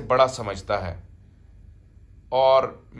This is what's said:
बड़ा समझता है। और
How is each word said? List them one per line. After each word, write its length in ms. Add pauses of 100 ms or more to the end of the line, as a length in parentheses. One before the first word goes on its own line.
बड़ा 200
समझता 500
है। 180 (1400)
और 360 (320)